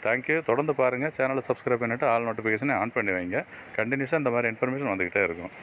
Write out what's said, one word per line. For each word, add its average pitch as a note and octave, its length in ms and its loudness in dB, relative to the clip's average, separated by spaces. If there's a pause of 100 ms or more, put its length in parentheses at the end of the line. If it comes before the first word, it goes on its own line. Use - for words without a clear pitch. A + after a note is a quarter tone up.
Thank B2 260 0
you. D#3 60 2 (120)
தொடர்ந்து C#3+ 320 2
பாருங்க, B2+ 360 0
சேனலை C3+ 320 0
subscribe B2 340 0
பண்ணிட்டு B2 300 0
all A#2 160 2
notification-ஐ A2 540 0
on A#2 140 -4
பண்ணி G2+ 200 2
வைங்க. F2+ 220 -2 (380)
கண்டினியூஸா C3+ 440 0
இந்த B2+ 140 2
மாதிரி A#2+ 180 2
information C3 400 -2
வந்துகிட்டே F#2+ 340 2
இருக்கும். E2+ 340 -6